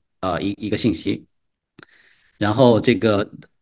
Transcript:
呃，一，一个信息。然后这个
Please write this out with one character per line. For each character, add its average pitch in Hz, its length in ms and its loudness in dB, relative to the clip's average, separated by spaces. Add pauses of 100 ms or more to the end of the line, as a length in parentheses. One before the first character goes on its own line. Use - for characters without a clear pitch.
(200)
呃， 87 220 -4
一， 98 160 -4
一 104 100 -8
个 104 80 -4
信 110 160 0
息。 - 320 -6 (1120)
然 107 160 -2
后 120 260 6
这 120 140 2
个 104 340 0 (340)